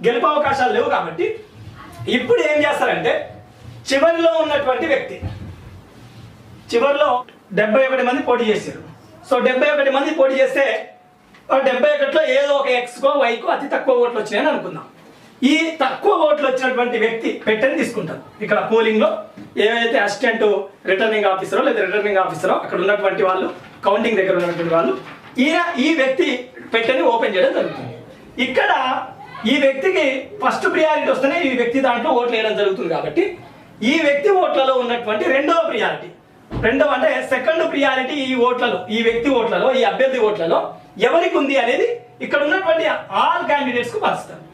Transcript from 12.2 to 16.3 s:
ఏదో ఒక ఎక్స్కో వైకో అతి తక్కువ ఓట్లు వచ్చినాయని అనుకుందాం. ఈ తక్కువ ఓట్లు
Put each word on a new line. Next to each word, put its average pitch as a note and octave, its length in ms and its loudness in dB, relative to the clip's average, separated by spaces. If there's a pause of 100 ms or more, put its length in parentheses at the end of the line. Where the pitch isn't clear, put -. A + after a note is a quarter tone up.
ఏదో C#4 300 2
ఒక - 120 0
ఎక్స్కో B3 420 0
వైకో C4 400 2
అతి C#4+ 200 -2
తక్కువ C4+ 260 0
ఓట్లు A#3+ 260 2
వచ్చినాయని G#3 300 0
అనుకుందాం. F3+ 340 -6 (580)
ఈ D#4 420 2
తక్కువ D#4+ 280 0
ఓట్లు D4 340 2